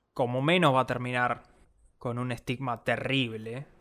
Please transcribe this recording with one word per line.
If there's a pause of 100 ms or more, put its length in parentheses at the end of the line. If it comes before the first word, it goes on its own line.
(120)
como
menos
va
a
terminar (560)
con
un
estigma
terrible, (140)